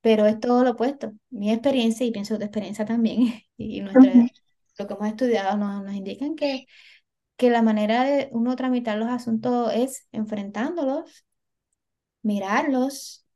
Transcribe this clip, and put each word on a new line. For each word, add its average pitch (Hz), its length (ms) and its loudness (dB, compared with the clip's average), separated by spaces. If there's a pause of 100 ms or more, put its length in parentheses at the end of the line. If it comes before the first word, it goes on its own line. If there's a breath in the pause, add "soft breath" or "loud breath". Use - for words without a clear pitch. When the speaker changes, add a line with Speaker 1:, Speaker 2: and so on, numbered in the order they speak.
Speaker 1:
Pero 214 260 4
es 220 140 2
todo 247 240 2
lo 247 80 2
opuesto. 233 400 -4 (180)
Mi 208 220 -4
experiencia, 233 540 0
y 226 60 -2
pienso 208 260 -6
tu 208 60 -6
experiencia 208 400 -8
también, 226 500 0 (100)
<laughs> - 120 -20
y 214 240 -10
nuestra, 254 300 8
Speaker 2:
Ujú. 247 180 8 (500)
Speaker 1:
lo 202 80 -8
que 208 80 -10
hemos 208 140 -4
estudiado 214 480 0
nos, 202 280 -4
nos 196 100 -10
indican 202 420 -8
que, 277 300 -6 (720 soft breath)
que 247 140 2
la 233 120 2
manera 220 420 2
de 277 280 0
uno 240 240 -2
tramitar 247 420 -2
los 226 120 -4
asuntos 240 640 -2
es 254 380 -4
enfrentándolos, 220 1120 -6 (960)
mirarlos. 254 1120 -4